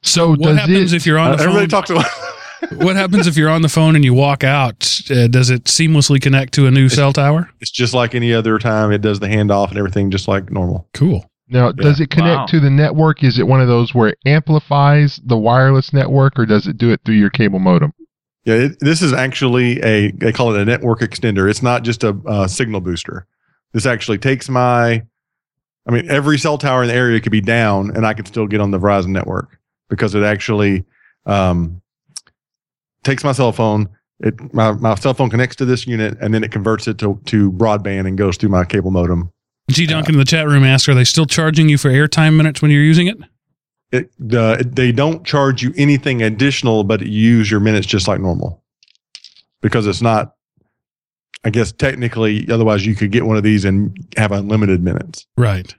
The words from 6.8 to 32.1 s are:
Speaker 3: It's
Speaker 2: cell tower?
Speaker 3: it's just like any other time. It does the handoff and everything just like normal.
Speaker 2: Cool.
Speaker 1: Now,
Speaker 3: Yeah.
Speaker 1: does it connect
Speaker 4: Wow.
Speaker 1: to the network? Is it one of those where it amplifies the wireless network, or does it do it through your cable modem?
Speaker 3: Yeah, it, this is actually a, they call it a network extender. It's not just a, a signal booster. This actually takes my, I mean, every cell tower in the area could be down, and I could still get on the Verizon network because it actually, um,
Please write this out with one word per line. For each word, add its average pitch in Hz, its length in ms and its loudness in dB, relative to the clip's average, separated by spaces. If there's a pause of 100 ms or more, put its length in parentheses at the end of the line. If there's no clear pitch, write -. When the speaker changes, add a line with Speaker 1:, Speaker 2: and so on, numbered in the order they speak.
Speaker 3:
It's 123 80 2
Speaker 2:
cell 139 200 2
tower? 147 340 0 (120)
Speaker 3:
it's - 100 -10
just 123 240 -4
like 123 200 0
any 117 200 0
other 110 240 0
time. 107 340 0
It 104 80 0
does 104 200 0
the 101 80 -4
handoff 101 420 2
and 104 80 -6
everything 98 320 -2
just 95 180 -4
like 98 220 -2
normal. 90 420 -4
Speaker 2:
Cool. 139 320 0 (240)
Speaker 1:
Now, 123 200 2
Speaker 3:
Yeah. 87 40 -2 (120)
Speaker 1:
does 147 160 4
it 147 100 -2
connect 165 280 2
Speaker 4:
Wow. 127 80 -6
Speaker 1:
to 160 140 0
the 139 80 2
network? 147 560 2
Is 123 140 2
it 107 80 0
one 131 160 4
of 123 60 2
those 117 260 0
where 113 160 4
it - 160 -10
amplifies 147 1000 2
the 120 140 0
wireless 131 560 2
network, 135 440 2
or 117 60 2
does 107 220 2
it 90 100 -6
do 117 140 2
it 104 160 0
through 110 80 0
your 104 160 4
cable 98 300 0
modem? 87 340 2 (500)
Speaker 3:
Yeah, 113 120 0
it, 139 240 0
this 156 200 0
is 143 140 0
actually 127 680 -2
a, 107 300 2
they 113 200 -2
call 117 220 0
it 101 60 0
a 101 60 0
network 117 340 -2
extender. 101 480 -2
It's 104 140 -2
not 120 220 0
just 113 200 -4
a, 101 220 -2
a 101 220 -2
signal 104 340 -6
booster. 90 440 -8 (460)
This 107 140 -4
actually 113 320 -4
takes 135 320 -4
my, 120 520 0 (840)
I - 40 -6
mean, 156 180 -2
every 143 280 0
cell 147 200 -4
tower 131 240 -2
in 120 60 -2
the 117 60 -4
area 120 260 0
could 107 120 -4
be 107 80 2
down, 104 560 -2
and 113 100 0
I 107 60 0
could 107 160 -10
still 110 180 -4
get 104 140 -2
on 101 100 0
the 98 80 -2
Verizon 98 300 0
network 95 500 -6 (300)
because 104 260 -4
it 104 80 0
actually, 104 640 -2 (400)
um, 90 560 -2 (1200)